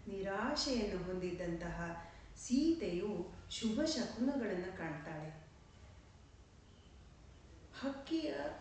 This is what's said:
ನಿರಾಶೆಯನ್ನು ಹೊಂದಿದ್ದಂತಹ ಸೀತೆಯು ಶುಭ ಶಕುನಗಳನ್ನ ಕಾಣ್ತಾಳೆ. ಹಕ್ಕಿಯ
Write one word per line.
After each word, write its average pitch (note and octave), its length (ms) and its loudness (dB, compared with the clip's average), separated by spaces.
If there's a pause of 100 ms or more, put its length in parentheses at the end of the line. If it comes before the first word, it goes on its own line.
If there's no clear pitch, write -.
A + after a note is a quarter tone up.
ನಿರಾಶೆಯನ್ನು G3+ 960 2
ಹೊಂದಿದ್ದಂತಹ E3+ 1040 -2 (300)
ಸೀತೆಯು G#3 960 4 (180)
ಶುಭ A3+ 300 2
ಶಕುನಗಳನ್ನ A#3+ 840 4
ಕಾಣ್ತಾಳೆ. D#3+ 760 -4 (2500)
ಹಕ್ಕಿಯ D4+ 540 0 (280)